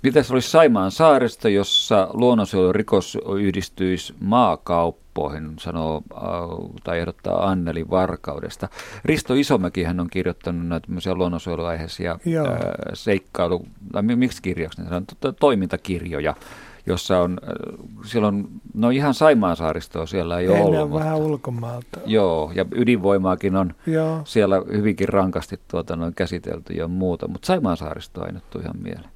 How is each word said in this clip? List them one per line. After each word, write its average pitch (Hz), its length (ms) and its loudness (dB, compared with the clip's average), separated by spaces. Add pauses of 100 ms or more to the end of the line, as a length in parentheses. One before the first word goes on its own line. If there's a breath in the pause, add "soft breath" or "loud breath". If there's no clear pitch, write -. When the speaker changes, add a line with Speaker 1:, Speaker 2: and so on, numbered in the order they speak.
Speaker 1:
Mitäs 135 280 4
olisi 127 180 2
Saimaan 117 420 6
saaristo, 131 560 4
jossa 98 680 2
luonnonsuojelurikos 104 1040 2 (220)
yhdistyisi 92 800 -2
maakauppoihin, 85 1400 0
sanoo, 80 420 -4 (120)
äh, - 80 -14 (640)
tai 85 160 -4
ehdottaa 87 500 -2
Anneli 82 400 -2
Varkaudesta. 85 760 -4 (380 loud breath)
Risto 156 280 0
Isomäkihän 92 680 0
on 85 100 -4
kirjoittanut 87 580 -4
näitä 85 200 -4
tämmöisiä 92 280 -4
luonnonsuojeluaiheisia, 85 1080 -4
Speaker 2:
Joo. 160 220 0
Speaker 1:
äh, 87 100 -2 (360)
seikkailu-, 90 720 -2 (260)
tai 98 120 -2
mi-, 120 120 2
miksi 123 260 0
kirjaksi 85 400 -6
ne 85 60 -10
sanoo? 87 140 -4 (180)
To-, 139 120 -2
toimintakirjoja, 85 1040 0 (500 loud breath)
jossa 92 340 2
on, 90 240 0
äh, - 60 -12 (560)
siellä 107 220 2
on, 101 200 0 (260)
no 113 160 2
ihan 135 240 2
Saimaan 120 420 6
saaristoa 80 500 -4
siellä 87 340 -2
ei 90 80 0
ole 92 100 6
Speaker 2:
Ei, - 40 4
ne 101 60 4
Speaker 1:
ollut, - 140 4
Speaker 2:
on 147 120 -2
vähän 156 200 -2
Speaker 1:
mutta 156 140 0
Speaker 2:
ulkomaalta. 120 760 -6
Speaker 1:
Joo, 87 500 2
ja 92 100 0 (100)
ydinvoimaakin 98 800 2
on 95 180 0 (140)
Speaker 2:
Joo. 160 380 0
Speaker 1:
siellä 101 360 2 (100)
hyvinkin 104 380 0
rankasti 92 580 0
tuota 85 280 -4
noin 82 180 -4
käsitelty 85 600 -6
ja 82 140 -4
muuta, 90 400 -2
mut 90 160 -10
Saimaan 135 340 0
saaristoa 82 480 -10
ei 87 80 -8
nyt 90 160 -14
tule - 140 -10
ihan - 180 -8
mieleen. - 340 -12